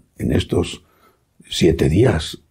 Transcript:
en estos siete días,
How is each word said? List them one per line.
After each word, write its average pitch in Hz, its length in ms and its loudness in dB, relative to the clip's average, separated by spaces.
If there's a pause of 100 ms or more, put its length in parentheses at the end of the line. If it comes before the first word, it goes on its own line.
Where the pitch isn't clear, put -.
(180)
en 62 140 -2
estos - 520 -2 (640)
siete 78 400 0
días, 92 640 0